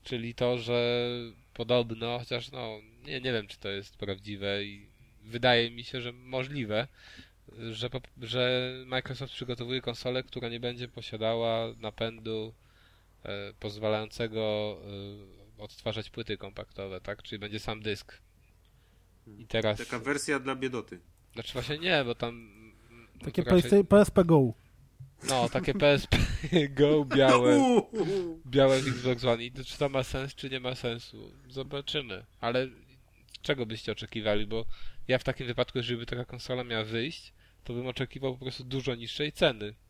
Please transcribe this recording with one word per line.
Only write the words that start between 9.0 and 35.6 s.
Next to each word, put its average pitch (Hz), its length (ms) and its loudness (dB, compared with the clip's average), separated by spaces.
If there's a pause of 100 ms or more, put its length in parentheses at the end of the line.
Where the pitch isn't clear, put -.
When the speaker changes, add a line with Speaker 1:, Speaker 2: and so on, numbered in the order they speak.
Speaker 1:
przygotowuje 123 480 -6
konsolę, 127 420 -4
która 117 260 -8
nie 117 100 -8
będzie 120 280 -6
posiadała 113 920 -2
napędu, 113 760 -6 (720)
e, 101 360 -8
pozwalającego, 107 1160 -2 (840)
e, 104 40 -14
odtwarzać 107 460 -8
płyty 110 280 -8
kompaktowe, 98 640 -12
tak? 104 220 -10
Czyli 107 160 -12
będzie 104 200 -8
sam 107 220 -6
dysk. 107 360 -6 (1200)
I 117 100 -18
teraz 110 300 0
Speaker 2:
Taka 120 220 -6
wersja 143 400 0
dla 135 160 -4
biedoty. 123 440 -6 (340)
Speaker 1:
Znaczy - 200 -10
właśnie 127 240 -4
nie, 165 280 2
bo 117 100 -2
tam, 117 340 -8 (720)
Speaker 3:
Takie - 220 -2
Speaker 1:
raczej - 20 0
Speaker 3:
PlayStation, 190 440 8
P 202 120 10
S 202 120 8
P 185 140 8
Go. 143 280 6 (760)
Speaker 1:
No, 123 200 4
takie 139 240 0
P 147 140 4
S 143 200 6
P - 100 6 (280)
<laughs> 151 240 4 (100)
Go 147 260 8
białe, 165 760 8 (200)
Speaker 2:
<laughs> 170 460 -2
Speaker 1:
białe 135 340 6
w 143 60 -2
Xbox 123 380 -2
One. 117 200 2
I 123 60 -10
to, 131 120 -12
czy - 140 -12
to 143 120 0
ma 135 140 0
sens, 135 320 -6
czy 135 140 -10
nie 131 100 -6
ma 127 160 -4
sensu? 117 560 -8 (180)
Zobaczymy. 135 760 -8 (160)
Ale 127 260 0 (720)
czego 127 240 -2
byście 110 260 -8
oczekiwali? 104 560 0
Bo 113 180 -4 (420)
ja 127 100 2
w - 60 -2
takim 127 240 -4
wypadku, 123 300 -2